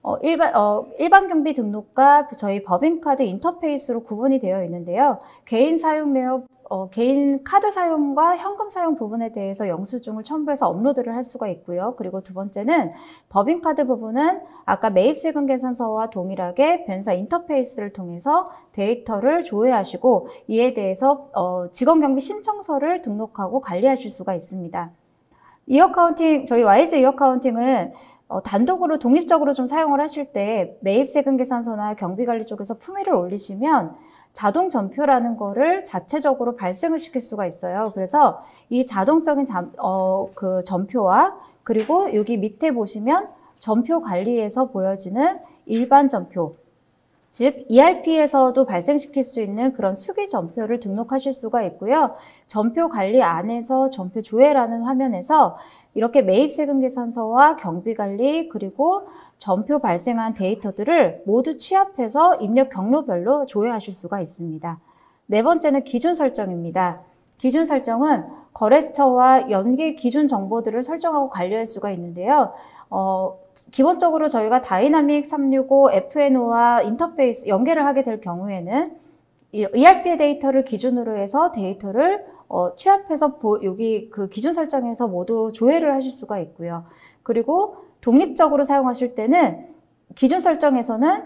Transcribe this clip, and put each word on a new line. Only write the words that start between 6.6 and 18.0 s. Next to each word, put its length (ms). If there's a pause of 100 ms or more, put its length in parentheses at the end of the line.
어, 200
개인 520
카드 300
사용과 640
현금 320
사용 260
부분에 380
대해서 340
영수증을 560
첨부해서 460
업로드를 440
할 120
수가 240
있고요. 500
그리고 220
두 140
번째는 580 (380)
법인카드 580
부분은 540 (220)
아까 260
매입세금 560
계산서와 640
동일하게 720
변사 280
인터페이스를 800
통해서 560 (220)